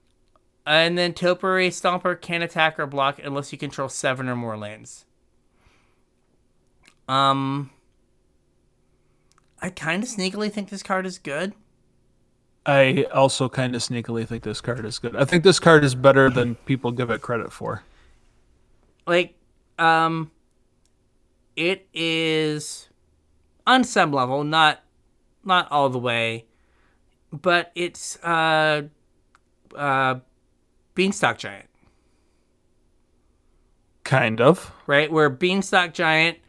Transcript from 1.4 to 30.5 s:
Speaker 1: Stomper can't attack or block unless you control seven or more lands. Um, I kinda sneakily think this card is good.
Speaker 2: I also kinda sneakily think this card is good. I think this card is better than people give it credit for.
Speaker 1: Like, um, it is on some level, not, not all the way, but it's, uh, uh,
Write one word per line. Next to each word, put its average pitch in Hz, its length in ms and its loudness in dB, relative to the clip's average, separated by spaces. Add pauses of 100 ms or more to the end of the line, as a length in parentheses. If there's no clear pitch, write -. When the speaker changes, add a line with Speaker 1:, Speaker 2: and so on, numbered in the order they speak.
Speaker 1:
Stomper 180 500 -4
can't 170 240 -6
attack 160 340 0
or 151 80 -4
block 139 360 -2
unless 139 300 -8
you 139 60 -14
control 139 300 -8
seven 131 400 -4
or 123 80 -4
more 117 220 -8
lands. 107 480 -16 (2000)
Um, 135 600 0 (1900)
I 180 80 -6
kinda 185 360 -6
sneakily 202 460 -6
think 202 180 -8
this 196 120 -14
card 185 240 -4
is 185 120 -10
good. 165 340 -6 (1120)
Speaker 2:
I 135 480 4
also 135 360 2
kinda 123 300 -4
sneakily 117 480 -6
think 113 160 -10
this 107 180 -8
card 120 240 -8
is - 140 -10
good. 117 180 -8
I 139 80 2
think 170 200 0
this 185 140 6
card 160 260 8
is 127 100 2
better 135 360 6
than 120 240 0 (120)
people 127 260 -2
give 120 180 -4
it 110 100 -4
credit 117 320 -6
for. - 300 -10 (1200)
Speaker 1:
Like, 175 280 0 (440)
um, 165 520 2 (1300)
it 180 360 -4
is 160 960 -4 (760)
on 254 180 6
some 175 280 0
level, 135 320 -2
not, 151 360 2 (640)
not 180 260 0
all 143 200 2
the 127 80 -4
way, 117 480 -2 (840)
but 170 420 -2
it's, - 480 -10
uh, 156 600 0 (920)
uh, 135 400 0 (800)